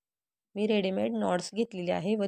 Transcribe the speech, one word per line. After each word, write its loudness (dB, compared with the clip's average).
मी 0
रेडीमेड 2
नॉट्स 0
घेतलेली -2
आहे 0
व 0